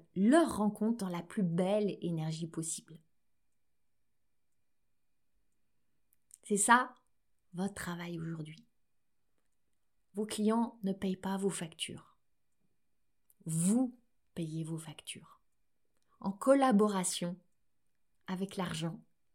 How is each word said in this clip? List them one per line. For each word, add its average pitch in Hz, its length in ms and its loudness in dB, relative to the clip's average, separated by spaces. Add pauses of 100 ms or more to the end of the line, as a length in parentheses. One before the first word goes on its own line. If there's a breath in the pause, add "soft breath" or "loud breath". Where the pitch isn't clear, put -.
(140)
leur 247 440 6
rencontre 214 460 0
dans 180 60 -4
la 175 120 -4
plus 196 200 -4
belle 185 580 2
énergie 160 460 -4
possible. 160 520 -8 (3500)
C'est 202 120 0
ça, 247 380 4 (600)
votre 196 200 -4
travail 175 440 -8
aujourd'hui. 160 460 -8 (1500)
Vos 214 120 -2
clients 220 560 0
ne 190 100 0
payent 190 240 -2
pas 196 200 -4
vos 196 140 0
factures. - 640 -10 (1300)
Vous 190 500 0 (380)
payez 160 300 -6
vos 160 140 -6
factures. - 600 -16 (800)
En 196 120 -4
collaboration 208 1040 4 (880)
avec 190 300 -6
l'argent 165 440 -4 (340)